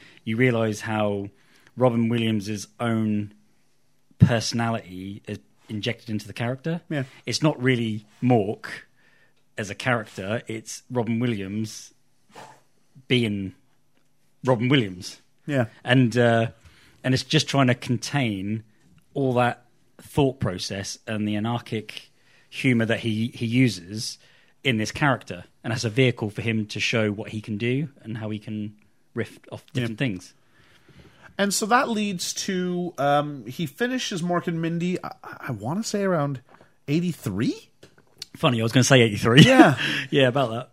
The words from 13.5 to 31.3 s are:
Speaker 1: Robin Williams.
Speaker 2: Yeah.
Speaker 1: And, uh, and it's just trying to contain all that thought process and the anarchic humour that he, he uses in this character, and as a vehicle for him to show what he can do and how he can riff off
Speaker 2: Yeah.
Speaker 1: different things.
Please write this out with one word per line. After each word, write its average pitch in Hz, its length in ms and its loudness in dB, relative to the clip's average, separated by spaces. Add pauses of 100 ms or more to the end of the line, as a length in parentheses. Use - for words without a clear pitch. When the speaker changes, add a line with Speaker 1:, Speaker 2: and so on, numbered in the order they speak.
Speaker 1:
Robin 123 240 2
Williams. 101 520 0 (260)
Speaker 2:
Yeah. 135 200 0 (180)
Speaker 1:
And, 123 320 4
uh, 117 320 4 (560)
and 131 100 0
it's 127 80 0
just - 260 0
trying 139 180 4
to 123 80 4
contain 110 880 -4 (480)
all 131 220 -2
that 120 300 0 (360)
thought 139 400 0
process 98 640 -6
and 107 220 -4
the 104 80 -2
anarchic 113 760 -6 (380)
humour 117 380 0
that 107 140 0
he, 113 340 -2
he 120 120 -6
uses 110 720 -2 (460)
in 131 120 2
this 107 160 -4
character, 110 520 -2 (200)
and 120 80 -6
as 127 120 -4
a 117 60 -2
vehicle 117 400 2
for 107 100 -10
him 110 260 -2
to 104 120 -10
show 107 320 0
what 104 200 -8
he 107 100 -8
can 107 180 -8
do 123 300 -2 (140)
and 113 160 -10
how 107 120 -8
he 107 80 -6
can 104 360 -10 (400)
riff - 260 -8 (100)
off - 220 -16
Speaker 2:
Yeah. 131 80 -4
Speaker 1:
different 113 180 -4
things. 104 360 -6 (1000)